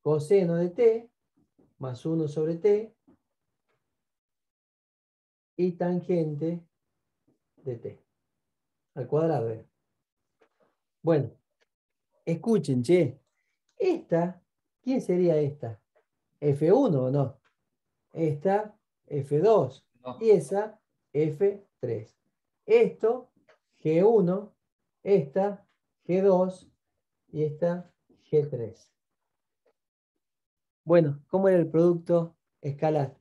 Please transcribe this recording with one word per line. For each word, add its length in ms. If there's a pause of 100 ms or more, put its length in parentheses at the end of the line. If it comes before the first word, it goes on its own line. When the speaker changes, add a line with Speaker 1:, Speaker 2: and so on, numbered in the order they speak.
Speaker 1:
Coseno 540
de 140
t 420 (640)
más 300
uno 200
sobre 280
t 400 (2500)
y 160
tangente 920 (920)
de 180
t 280 (920)
al 120
cuadrado, 440
¿eh? 160 (1400)
Bueno, 280 (960)
escuchen, 580
che. 360 (560)
Esta, 640 (440)
¿quién 180
sería 360
esta? 440 (580)
¿F 320
uno 340
o 60
no? 280 (760)
Esta, 640 (300)
F 320
dos. 480 (120)
Speaker 2:
No. 220
Speaker 1:
Y 80
esa, 500 (320)
F 540 (140)
tres. 360 (520)
Esto, 640 (520)
G 240
uno. 480 (460)
Esta, 680 (380)
G 160
dos. 500 (600)
Y 140
esta, 460 (380)
G 180
tres. 460 (1900)
Bueno, 440
¿cómo 220
era 80
el 100
producto 680 (240)
escalar? 600